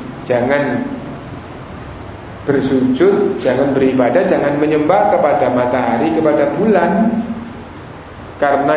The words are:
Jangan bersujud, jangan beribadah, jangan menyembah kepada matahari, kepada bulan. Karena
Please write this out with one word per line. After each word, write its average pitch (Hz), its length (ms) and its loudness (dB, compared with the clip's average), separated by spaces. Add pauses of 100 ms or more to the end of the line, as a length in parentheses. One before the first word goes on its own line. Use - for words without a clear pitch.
(220)
Jangan 127 720 0 (1500)
bersujud, 131 960 2
jangan 135 320 0
beribadah, 131 560 2
jangan 143 320 0
menyembah 156 560 2
kepada 139 320 2
matahari, 123 640 0
kepada 151 480 2
bulan. 196 480 4 (1300)
Karena 143 420 2